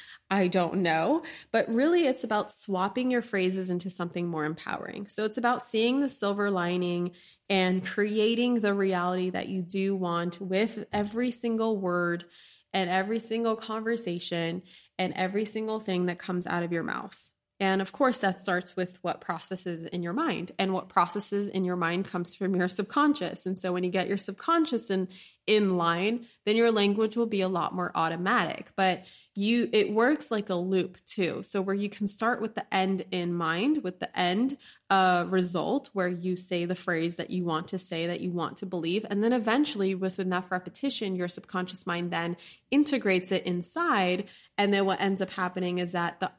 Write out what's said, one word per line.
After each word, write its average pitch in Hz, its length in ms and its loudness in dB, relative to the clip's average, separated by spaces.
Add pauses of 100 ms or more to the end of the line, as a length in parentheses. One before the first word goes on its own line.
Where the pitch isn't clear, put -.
(300)
I 196 180 4
don't 180 320 2
know. 175 440 2 (300)
But 226 200 2
really, 320 320 4
it's 254 200 0
about 214 260 0
swapping 202 600 0
your 240 100 2
phrases 185 480 0
into 180 200 -2
something 175 380 -4
more 160 160 -2
empowering. - 640 -6
So - 160 -4
it's 214 140 -2
about 240 260 0
seeing 240 380 2
the 277 80 0
silver 202 420 0
lining 175 600 0 (380)
and 185 320 4
creating 220 760 2
the 208 140 2
reality 185 560 0
that 180 180 -4
you 190 140 -4
do 190 340 0
want 175 460 -2
with 208 500 -2
every 220 400 0
single 226 460 0
word 175 480 0 (460)
and 190 160 0
every 190 300 0
single 226 380 0
conversation 185 1040 -4 (380)
and 185 160 0
every 196 300 0
single 220 340 -4
thing 185 260 0
that 175 140 -2
comes 180 260 -4
out 175 160 0
of 170 100 -4
your 165 120 -2
mouth. - 480 -8 (280)
And 190 220 2
of 190 100 -4
course, 277 280 2
that 190 200 0
starts 180 360 -2
with 185 260 -4
what - 200 -4
processes 170 640 -6
in 180 180 -6
your 170 100 -4
mind, 233 460 -2
and 190 140 0
what 185 160 -4
processes 202 580 0
in 190 160 -2
your 180 140 0
mind 175 280 0
comes 175 300 -4
from 190 200 0
your 180 120 2
subconscious. 285 800 0
And 190 120 -2
so 185 140 -2
when 180 120 0
you 180 60 2
get 180 200 0
your 202 80 0
subconscious 240 760 0
in, 190 160 0 (400)
in 202 300 4
line, 180 500 0 (180)
then 214 120 4
your 233 140 6
language 214 460 4
will 233 80 2
be 208 160 0
a 185 80 2
lot 170 240 0
more 180 220 -2
automatic. 175 800 0
But 185 300 2 (300)
you, 233 360 2
it 220 200 4
works 247 400 2
like 208 180 -2
a 185 60 0
loop 180 500 0
too. - 380 -2
So 196 180 -2
where 190 140 0
you 202 140 -2
can 202 180 -4
start 226 340 0
with 220 140 -4
the - 180 -8
end 190 380 2
in 175 220 0
mind, 175 500 2
with 185 160 -6
the - 200 -6
end, 214 380 2 (320)
uh, 185 400 4
result, 180 640 0
where 185 160 0
you 180 260 -4
say 175 300 -2
the 180 100 -2
phrase 170 420 -2
that - 120 -6
you 180 160 -2
want 165 240 -2
to 190 100 -4
say, 170 280 -4
that 175 120 -4
you 180 120 -4
want 170 260 -2
to - 80 -10
believe. 185 440 -2
And 202 140 0
then 233 80 4
eventually, 226 640 2
with 185 240 -4
enough 185 320 -2
repetition, 190 640 -4
your 180 140 -2
subconscious 180 580 -6
mind 175 240 -2
then 170 240 -2 (340)
integrates 220 600 2
it 185 140 0
inside. 190 800 0 (320)
And 202 160 4
then 196 120 4
what 190 140 2
ends 196 220 2
up 190 80 -4
happening 180 500 -2
is 175 140 -2
that 170 260 -2
the - 200 -4